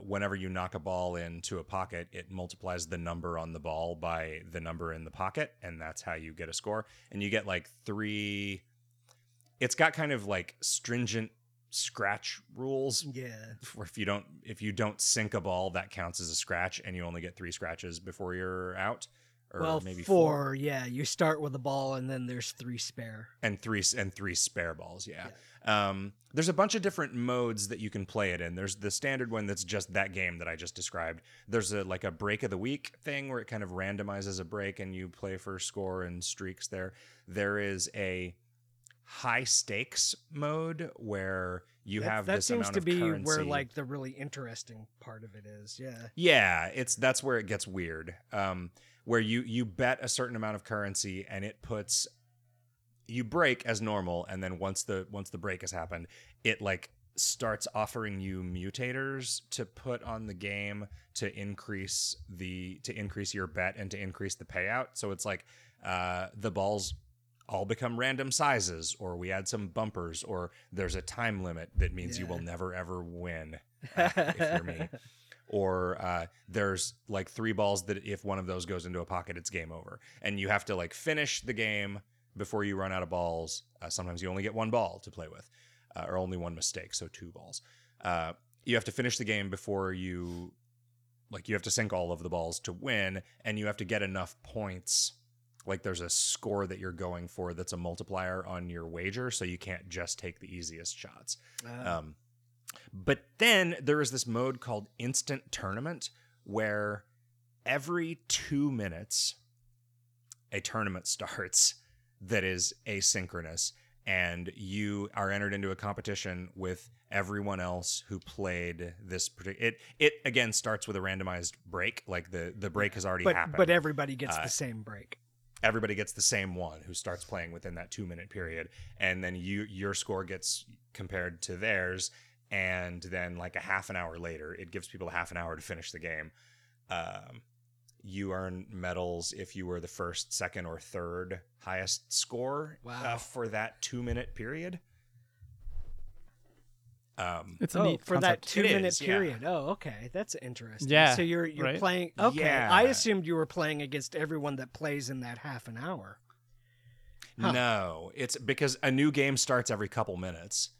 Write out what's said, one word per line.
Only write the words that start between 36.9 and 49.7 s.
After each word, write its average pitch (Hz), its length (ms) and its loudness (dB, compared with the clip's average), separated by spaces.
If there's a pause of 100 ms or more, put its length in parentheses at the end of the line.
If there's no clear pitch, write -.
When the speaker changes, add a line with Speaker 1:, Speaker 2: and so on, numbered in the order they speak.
Speaker 1:
There 101 320 2
is 98 360 0
a 92 400 -2 (720)
high 123 400 2
stakes - 720 2 (160)
mode 156 680 -2
where 95 640 -2 (220)
you 101 180 -2
Speaker 2:
That, 110 80 0
Speaker 1:
have 107 160 0
Speaker 2:
that 190 100 4
Speaker 1:
this 196 100 2
Speaker 2:
seems 240 120 4 (100)
Speaker 1:
amount 196 60 0
Speaker 2:
to 202 60 2
Speaker 1:
of 170 40 2
Speaker 2:
be 175 160 4
Speaker 1:
currency. 160 240 2
Speaker 2:
where, 151 200 4
like, 143 280 0
the 151 120 -4
really 131 260 -6
interesting 123 760 -10 (140)
part 110 240 -14
of 104 100 -16
it 104 120 -18
is, 104 340 -14
yeah. 117 340 -10
Speaker 1:
Yeah, 104 600 10
it's, 123 220 2
that's 127 260 6
where 131 160 4
it 107 80 -2
gets 101 200 0
weird. 85 480 -4 (200)
Um, 92 360 2 (380)
where 117 120 8
you, 113 200 4
you 120 240 2
bet 123 380 2